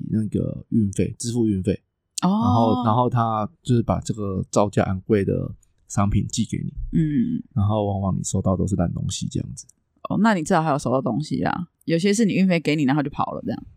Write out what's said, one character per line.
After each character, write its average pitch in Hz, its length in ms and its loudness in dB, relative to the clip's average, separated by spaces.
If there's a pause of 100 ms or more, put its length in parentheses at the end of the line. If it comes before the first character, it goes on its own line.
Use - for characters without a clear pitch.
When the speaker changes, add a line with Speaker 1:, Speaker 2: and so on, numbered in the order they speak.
(120)
Speaker 1:
那 110 160 0
个 - 420 -4
运 104 220 2
费， 98 260 -2
支 117 140 -6
付 117 160 0
运 95 160 0
费。 - 180 -2 (400)
Speaker 2:
哦。 180 80 4
Speaker 1:
然 226 240 2
后， - 320 2
然 107 80 4
后 123 160 2
他 113 400 0 (140)
就 127 120 2
是 113 60 4
把 90 180 0
这 - 140 -4
个 98 380 -4
造 104 180 4
价 110 140 2
昂 95 180 -2
贵 101 240 2
的 90 260 -2 (360)
商 101 200 0
品 104 200 0
寄 - 180 -2
给 - 140 -4
你。 - 120 -6 (200)
Speaker 2:
嗯。 151 500 2 (140)
Speaker 1:
然 101 100 2
后 107 220 0
往 98 140 -2
往 95 140 0
你 85 80 -2
收 - 200 -2
到 95 120 2
都 90 120 0
是 95 80 -2
烂 87 180 0
东 - 160 -4
西 - 180 -6
这 - 120 -6
样 - 160 -6
子。 - 100 -16 (420)
Speaker 2:
哦， - 140 -2
那 220 140 4
你 160 80 -2
至 - 60 -4
少 175 120 4
还 160 80 0
有 139 80 2
收 127 140 -2
到 131 100 2
东 123 180 -2
西 151 220 -4
啊。 - 260 -2 (180)
有 165 120 2
些 196 160 2
是 226 120 2
你 160 80 2
运 185 140 4
费 170 120 4
给 151 160 0
你， 147 80 0
然 131 120 4
后 151 60 2
就 135 80 -2
跑 - 220 -4
了 - 120 -6
这 135 60 -6
样。 - 160 -6 (120)